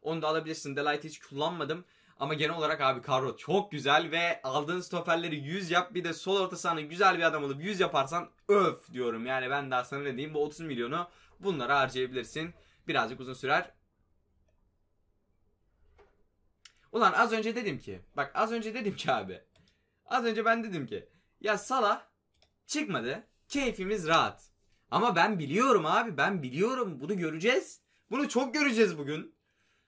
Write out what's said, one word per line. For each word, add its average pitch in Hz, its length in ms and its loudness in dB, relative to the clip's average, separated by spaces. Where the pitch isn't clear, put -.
Onu 160 200 -4
da 156 60 0
alabilirsin. 156 480 -2
De 143 40 -2
Light'ı 147 280 0
hiç 151 100 -14
kullanmadım. 156 680 -4
Ama 147 160 -2
genel 156 220 -2
olarak 156 240 0
abi, 131 220 2
kadro 131 340 0
çok 202 360 0
güzel 147 380 4
ve 170 320 0
aldığın 147 380 -2
stoperleri 170 560 -2
yüz 160 340 -6
yap. 175 240 2
Bir 180 100 -4
de 165 80 -2
sol 190 240 0
orta 185 200 0
sahanın 160 320 -2
güzel 175 300 4
bir 170 40 2
adam 151 220 2
alıp 139 180 -4
yüz 190 180 -2
yaparsan 160 500 0
öf 190 440 4
diyorum. 117 340 -2
Yani 131 240 0
ben 139 200 -2
daha 127 140 0
sana 139 180 -8
ne 131 140 -4
diyeyim, 151 180 -6
bu 147 100 2
otuz 147 160 -8
milyonu 151 480 -4
bunlara 143 380 2
harcayabilirsin. 131 760 -2
Birazcık 127 320 0
uzun 127 140 -10
sürer. 143 360 0
Ulan 214 200 4
az 220 200 4
önce 220 240 -2
dedim 202 220 -4
ki, 95 220 -12
bak 139 180 -2
az 220 180 2
önce 220 220 -4
dedim 208 220 -4
ki - 160 -2
abi. 95 280 -4
Az 247 180 0
önce 226 200 0
ben 226 200 2
dedim 175 220 -6
ki, 101 220 -10
"Ya 208 180 0
Salah 240 440 0
çıkmadı, 175 600 -4
keyfimiz 208 580 -2
rahat." 147 460 2
Ama 196 260 2
ben 190 220 4
biliyorum 175 480 4
abi, 202 300 0
ben 170 260 2
biliyorum. 180 580 -2
Bunu 170 160 -4
göreceğiz. 175 640 0
Bunu 277 180 0
çok 247 260 0
göreceğiz 226 440 4
bugün. 147 360 -8